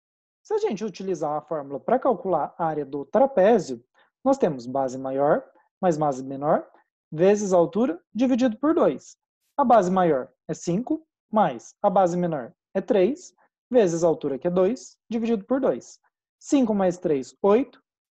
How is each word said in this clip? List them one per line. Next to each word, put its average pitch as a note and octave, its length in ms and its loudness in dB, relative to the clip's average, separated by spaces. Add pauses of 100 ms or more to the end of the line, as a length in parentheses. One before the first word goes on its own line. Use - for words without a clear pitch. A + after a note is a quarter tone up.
(420)
Se - 100 -8
a G#4+ 60 -2
gente C4 260 -4
utilizar E3+ 540 -6
a - 20 -4
fórmula C#3+ 400 -8
pra A3+ 180 0
calcular F3+ 600 -2
a E3+ 80 -2
área D3+ 180 -4
do C#3 220 -10
trapézio, G3 760 2 (400)
nós C4 140 2
temos D3 300 -2
base C3 320 -4
maior C#3 440 0 (380)
mais F3+ 160 0
base D3 260 -2
menor C#3 460 -2 (460)
vezes G3 380 2
altura G3+ 500 0 (120)
dividido B3 420 0
por D#4 180 0
dois. F#3 440 -2 (360)
A C#4+ 100 0
base A3 260 4
maior E3+ 420 0 (160)
é D#3+ 60 -6
cinco, A#3+ 520 -4 (240)
mais E3+ 520 -2
a G#3 80 2
base F#3 260 2
menor E3 380 -4 (180)
é F#3+ 80 -2
três, G3 540 0 (360)
vezes F3+ 320 2
a F3 40 2
altura, D3+ 320 -2
que - 80 -8
é F3 40 0
dois, F#3 480 -2 (120)
dividido A3+ 340 -2
por C4 160 -2
dois. E3 400 -4 (380)
Cinco B3+ 360 0
mais F#3 220 0
três, C#3+ 460 -4
oito, G#3+ 400 2 (300)